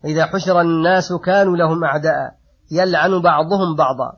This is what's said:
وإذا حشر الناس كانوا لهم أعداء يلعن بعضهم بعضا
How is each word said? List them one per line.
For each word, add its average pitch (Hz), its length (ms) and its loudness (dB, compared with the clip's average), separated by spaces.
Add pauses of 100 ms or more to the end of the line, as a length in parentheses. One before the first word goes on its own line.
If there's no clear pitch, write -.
وإذا 156 220 0
حشر 180 340 0
الناس 170 520 0
كانوا 185 440 0
لهم 165 280 0
أعداء 143 500 -2 (360)
يلعن 180 520 0
بعضهم 165 540 2
بعضا 131 420 -2